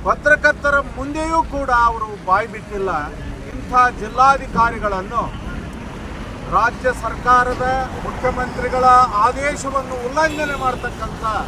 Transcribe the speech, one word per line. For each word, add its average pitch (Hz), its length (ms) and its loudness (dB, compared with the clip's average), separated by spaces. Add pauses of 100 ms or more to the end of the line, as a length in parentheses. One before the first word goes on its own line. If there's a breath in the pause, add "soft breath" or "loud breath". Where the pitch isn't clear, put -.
ಪತ್ರಕರ್ತರ 285 760 4
ಮುಂದೆಯೂ 311 600 -2
ಕೂಡ 254 280 -4
ಅವರು 226 560 0
ಬಾಯಿ 202 200 2
ಬಿಟ್ಟಿಲ್ಲ. 202 440 -6 (640)
ಇಂಥ - 200 -8 (280)
ಜಿಲ್ಲಾಧಿಕಾರಿಗಳನ್ನು, 233 1200 2 (1300)
ರಾಜ್ಯ 233 400 2 (100)
ಸರ್ಕಾರದ 247 880 2 (160)
ಮುಖ್ಯಮಂತ್ರಿಗಳ 254 800 -2 (400)
ಆದೇಶವನ್ನು 269 720 -2 (120)
ಉಲ್ಲಂಘನೆ 302 480 0
ಮಾಡ್ತಕ್ಕಂಥ 247 680 -6 (240)